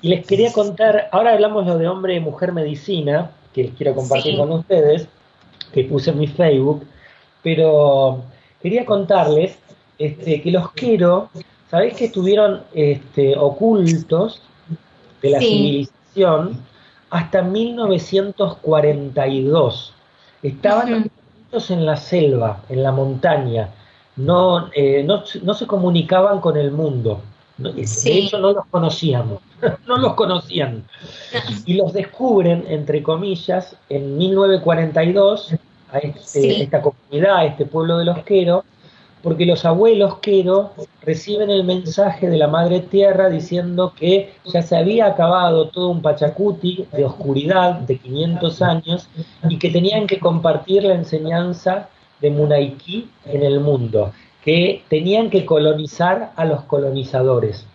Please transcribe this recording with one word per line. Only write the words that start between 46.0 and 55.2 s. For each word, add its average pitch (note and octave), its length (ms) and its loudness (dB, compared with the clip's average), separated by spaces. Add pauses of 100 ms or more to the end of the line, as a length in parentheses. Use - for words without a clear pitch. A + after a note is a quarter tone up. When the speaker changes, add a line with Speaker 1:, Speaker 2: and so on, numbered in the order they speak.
Speaker 1:
Pachacuti F3+ 880 -2
de C#3 140 0
oscuridad D3+ 720 0
de C#3 240 -4
quinientos D#3+ 640 -4
años E3 440 -2 (420)
y E3 100 -2
que F3 120 -2
tenían G3 380 0
que G3 100 -2
compartir E3+ 640 0
la G3 120 4
enseñanza E3+ 920 -4 (320)
de D3 100 2
Munaiki D3 800 0 (180)
en C#3+ 180 -2
el C#3+ 160 2
mundo, A#2 520 0 (320)
que F3 440 2
tenían F#3+ 420 0